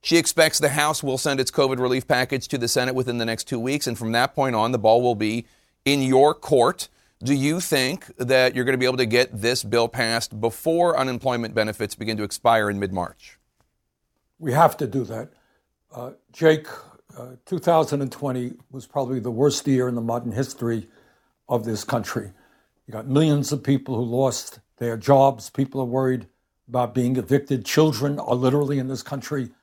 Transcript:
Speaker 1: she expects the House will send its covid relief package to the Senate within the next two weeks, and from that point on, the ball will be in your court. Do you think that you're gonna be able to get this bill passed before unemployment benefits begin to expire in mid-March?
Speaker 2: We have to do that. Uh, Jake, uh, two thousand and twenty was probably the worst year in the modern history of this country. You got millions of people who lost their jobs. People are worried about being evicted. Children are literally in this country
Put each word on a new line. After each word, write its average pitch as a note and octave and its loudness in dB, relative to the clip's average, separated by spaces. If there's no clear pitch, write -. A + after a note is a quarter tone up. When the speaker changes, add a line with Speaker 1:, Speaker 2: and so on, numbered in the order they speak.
Speaker 1:
she E3+ 4
expects D#3+ 2
the D#3 2
House D3 -2
will C3+ -2
send C#3 -2
its B2+ -2
covid C3+ 0
relief B2+ -2
package B2+ -2
to C#3 -4
the A#2 -2
Senate B2+ -2
within B2 -2
the A#2 -2
next A2+ -4
two B2+ -6
weeks, C3+ -4
and A#2+ -4
from A2+ -6
that A#2+ 0
point C3+ 0
on, A2 0
the B2 -2
ball A2 6
will B2 0
be G#2+ -4
in C#3 2
your C3+ 6
court. - 0
Do B2 -2
you C#3+ 0
think D3 -2
that B2+ 2
you're B2 0
gonna C3 2
be B2+ 0
able B2+ 0
to B2 2
get A#2+ 2
this A#2+ -2
bill A#2 0
passed A2+ -4
before E3 0
unemployment B2 -2
benefits G#2+ -2
begin A2 -4
to G#2+ -4
expire A2 2
in G2+ -2
mid-March? F#2 -8
Speaker 2:
We B2+ -4
have D#3 4
to D3 -4
do A#2+ -4
that. A2+ -10
Uh, B2 -12
Jake, D#3 4
uh, B2 -16
two F3+ -4
thousand D#3 2
and C3 -6
twenty B2+ -6
was C3 -14
probably C3 -4
the A#2+ -4
worst C#3 0
year B2+ 2
in B2 -4
the A#2 -4
modern A#2 -4
history A#2 -4
of A#2 0
this A2 -4
country. G#2+ -4
You - -18
got A2 -12
millions D3 2
of C3+ -6
people C3+ -2
who A#2+ -2
lost B2 -4
their A#2 -6
jobs. C3+ 4
People C3+ -4
are B2+ -4
worried B2+ -2
about A#2+ -2
being B2+ 2
evicted. C3 0
Children C#3+ 2
are - -2
literally C3+ 2
in C3 -4
this C3 -8
country C3+ -8